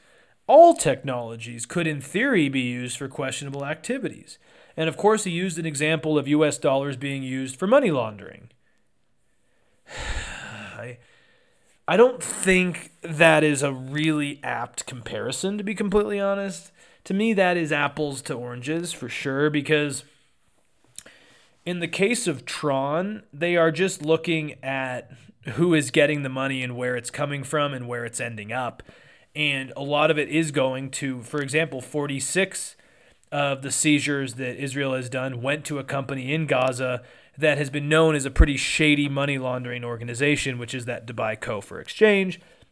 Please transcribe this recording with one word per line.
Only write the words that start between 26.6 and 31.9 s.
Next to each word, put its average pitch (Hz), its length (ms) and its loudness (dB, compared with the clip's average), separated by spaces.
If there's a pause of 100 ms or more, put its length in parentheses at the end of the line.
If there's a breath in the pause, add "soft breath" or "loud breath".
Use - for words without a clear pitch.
and 123 140 -6
where 123 180 -2
it's 120 160 -8
coming 143 320 -4
from 147 300 -2
and 123 140 -10
where 120 180 -6
it's 117 160 -8
ending 110 320 -8
up. 123 280 -6 (540 soft breath)
And 139 400 -2
a 139 80 -8
lot 147 260 2
of 151 80 2
it 143 120 -2
is 156 220 0
going 135 400 -2
to, 131 320 -6
for 147 180 -6
example, 143 400 -2
forty-six 143 960 -4 (540 soft breath)